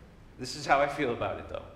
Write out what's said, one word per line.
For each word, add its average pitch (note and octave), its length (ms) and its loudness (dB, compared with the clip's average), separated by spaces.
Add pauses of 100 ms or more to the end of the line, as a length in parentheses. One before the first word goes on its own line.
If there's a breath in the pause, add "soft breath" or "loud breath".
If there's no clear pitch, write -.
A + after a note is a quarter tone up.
(380)
This B2 160 -8
is D3 100 -10
how C#3+ 160 6
I D3 60 6
feel C#3+ 260 0
about G2+ 280 -2
it, D2+ 80 -12
though. - 160 -8 (120)